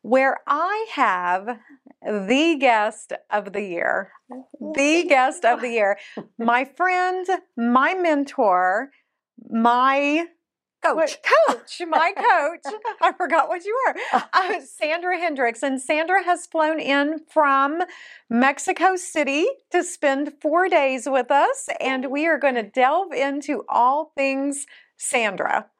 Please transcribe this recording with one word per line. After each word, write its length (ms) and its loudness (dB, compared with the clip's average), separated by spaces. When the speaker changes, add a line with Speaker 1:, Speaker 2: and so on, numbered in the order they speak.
Speaker 1:
where 440 2
I 460 -2
have 680 -2
the 560 0
guest 540 0
of 240 -4
the 80 -4
year. 500 -2
The 480 0
guest 380 2
of 160 2
the 80 -4
year. 280 0
Speaker 2:
<laughs> 200 -16
Speaker 1:
My 280 0
friend, 600 -2
my 380 2
mentor, 960 0
my 760 2
Speaker 2:
Coach. 140 2
Speaker 1:
what? 200 -2
Coach, 400 -4
my 260 2
Speaker 2:
<laughs> 40 -10
Speaker 1:
coach. 560 0
I 120 2
forgot 340 0
what 160 -6
you 100 -6
were. 80 0
Speaker 2:
<laughs> 80 -10
Speaker 1:
Uh, 260 0
Sandra 580 -4
Hendricks. 460 -2
And 180 -2
Sandra 440 0
has 200 0
flown 360 0
in 380 0
from 540 2
Mexico 680 2
City 480 0
to 100 2
spend 600 -2
four 260 2
days 420 2
with 220 0
us, 380 2
and 320 -4
we 160 -2
are 100 2
gonna 260 0
delve 500 0
into 560 -4
all 480 0
things 480 -4
Sandra. 680 -2